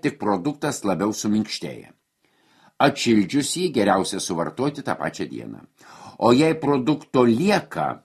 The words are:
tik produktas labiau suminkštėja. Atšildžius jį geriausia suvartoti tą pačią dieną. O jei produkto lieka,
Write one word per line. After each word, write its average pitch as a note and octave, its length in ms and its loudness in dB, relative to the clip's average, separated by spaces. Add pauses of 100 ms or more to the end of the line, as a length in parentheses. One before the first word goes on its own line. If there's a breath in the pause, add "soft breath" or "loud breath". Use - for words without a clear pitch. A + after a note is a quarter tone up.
tik - 180 -4
produktas B2+ 640 -4
labiau G2 280 0
suminkštėja. G2+ 800 -6 (880 soft breath)
Atšildžius B2 760 2
jį F3 120 -2
geriausia G2 560 0
suvartoti G2 560 -4
tą - 160 -4
pačią D#2+ 320 -6
dieną. A1+ 320 -12 (540 loud breath)
O A#2 180 4
jei D#3 240 4
produkto C#3+ 680 2
lieka, A#2 800 0